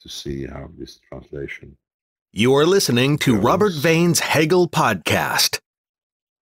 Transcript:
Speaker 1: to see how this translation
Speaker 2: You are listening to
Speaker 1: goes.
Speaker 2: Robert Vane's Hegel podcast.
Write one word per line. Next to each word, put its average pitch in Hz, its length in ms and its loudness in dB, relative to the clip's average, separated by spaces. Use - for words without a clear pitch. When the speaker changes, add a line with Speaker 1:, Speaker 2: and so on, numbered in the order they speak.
Speaker 1:
to - 80 -20
see 69 360 -10
how 69 320 -14
this - 300 -18
translation 69 720 -14
Speaker 2:
You 120 220 2
are 147 100 4
listening 147 540 2
to 127 160 2
Speaker 1:
goes. 98 100 0
Speaker 2:
Robert 185 300 2
Vane's 165 440 2
Hegel 160 480 2
podcast. 139 920 -2